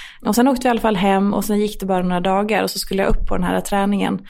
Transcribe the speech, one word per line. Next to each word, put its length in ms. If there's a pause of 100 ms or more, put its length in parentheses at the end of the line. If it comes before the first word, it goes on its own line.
(260)
Och 80
sen 140
åkte 140
vi 60
i 20
alla 100
fall 160
hem 380
och 100
sen 160
gick 200
det 60
bara 160
några 180
dagar 420
och 80
så 80
skulle 240
jag 80
upp 180
på 80
den 80
här 160
träningen. 680